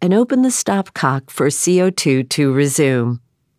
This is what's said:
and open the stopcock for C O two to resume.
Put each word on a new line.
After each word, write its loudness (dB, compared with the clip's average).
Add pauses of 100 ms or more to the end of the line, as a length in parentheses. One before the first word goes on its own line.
and 2
open 2
the 2
stopcock -2
for -2
C 0
O 2
two 0
to -2
resume. 0 (380)